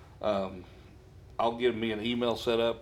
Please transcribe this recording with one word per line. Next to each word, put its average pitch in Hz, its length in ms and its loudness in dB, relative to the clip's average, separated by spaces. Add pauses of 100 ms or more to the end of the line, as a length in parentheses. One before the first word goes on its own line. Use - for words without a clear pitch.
(220)
um, 95 420 -2 (760)
I'll 117 180 2
get 120 200 2
me 113 160 0
an 107 120 -4
email 120 320 2
set 117 240 2
up. 117 200 2